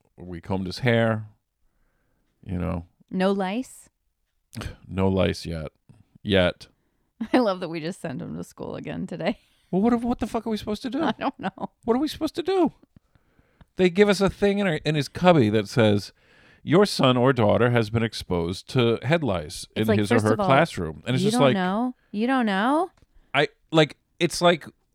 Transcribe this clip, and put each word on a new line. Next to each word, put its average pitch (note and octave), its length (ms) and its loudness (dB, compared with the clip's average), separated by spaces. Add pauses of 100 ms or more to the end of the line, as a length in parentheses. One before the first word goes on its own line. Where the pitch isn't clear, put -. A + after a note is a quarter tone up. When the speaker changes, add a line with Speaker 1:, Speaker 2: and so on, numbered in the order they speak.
(180)
Speaker 1:
we F2 240 -12
combed F#2+ 240 -4
his F2+ 140 -8
hair, A2+ 480 0 (1160)
you F2+ 140 -8
know. F2 280 -6 (260)
Speaker 2:
No F#3+ 200 0
lice? G3 580 -6 (720)
Speaker 1:
<sighs> - 100 -10 (180)
No F#2+ 220 0
lice F#2 360 0
yet. D#2+ 260 -8 (520)
Yet. F#2 440 2 (320)
Speaker 2:
<laughs> - 340 -8
I C4 60 4
love G3 200 0
that F3 100 -8
we E3 100 -6
just D#3+ 220 -8
sent E3+ 200 -10
him D#3 160 -10
to F3 60 -10
school - 320 -14
again D#3+ 300 -10
today. F3 380 -6
<laughs> - 40 -20 (240)
Speaker 1:
Well, F#3+ 120 0
what, A#3 180 2
what A#3+ 160 -4
the B3 80 -4
fuck A3+ 220 -6
are - 20 -6
we G#3+ 80 -4
supposed G#3+ 240 -8
to C4 80 -8
do? C#4 140 -4
Speaker 2:
I B3+ 160 -2
don't - 200 -6
know. - 300 -10 (160)
Speaker 1:
What A3+ 100 0
are C4 40 0
we D4+ 80 -2
supposed - 260 -8
to E4 80 -6
do? F4+ 300 0 (1040)
They F#3 160 2
give G3+ 180 4
us F#3 100 2
a G3 80 2
thing G3+ 300 0
in G3+ 80 -2
our, E3 120 -2
in D3+ 180 -2
his C#3+ 120 -2
cubby D#3+ 440 4
that G#2+ 160 0
says, G#2+ 440 2 (520)
"Your F#3 240 4
son B2+ 300 2
or B2+ 160 4
daughter G#2+ 360 4
has A#2 220 0
been A2+ 100 0
exposed F2 720 -4
to A#2 320 2
head D#3 200 0
lice F2+ 520 -6
Speaker 2:
It's G#3 60 -2
Speaker 1:
in A3 80 2
Speaker 2:
like, G#3 100 4
Speaker 1:
his G#3 120 0
or A#3+ 40 4
Speaker 2:
first G#3+ 100 2
Speaker 1:
her G#3+ 80 4
Speaker 2:
of G#3+ 60 0
all, F#3+ 80 0
Speaker 1:
classroom." F2+ 580 0
And A#2+ 80 -2
it's F3 100 0
Speaker 2:
you G3 60 2
Speaker 1:
just A#3 100 0
Speaker 2:
don't C#3 100 6
Speaker 1:
like, - 40 2
Speaker 2:
know? G3+ 400 -2 (160)
You G#3 160 -4
don't B3+ 220 0
know? C4 420 0 (460)
Speaker 1:
I, D3 140 2 (220)
like, D#3 260 2 (220)
it's E3 220 -2
like, F3 240 2 (300)